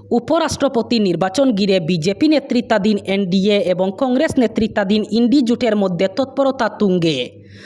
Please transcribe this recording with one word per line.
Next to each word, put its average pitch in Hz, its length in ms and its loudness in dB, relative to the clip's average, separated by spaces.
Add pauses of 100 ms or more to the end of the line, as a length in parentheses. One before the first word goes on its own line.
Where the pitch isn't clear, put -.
(100)
উপরাষ্ট্রপতি 247 880 0
নির্বাচন 190 540 0
ঘিরে 190 280 2
বিজেপি 180 480 0
নেতৃত্বাধীন 233 680 0
এনডিএ 196 640 0
এবং 185 400 0
কংগ্রেস 269 400 0
নেতৃত্বাধীন 214 720 0
ইন্ডি 240 320 2
জোটের 226 340 0
মধ্যে 190 320 0
তৎপরতা 262 600 -2
তুঙ্গে। 165 600 0 (360)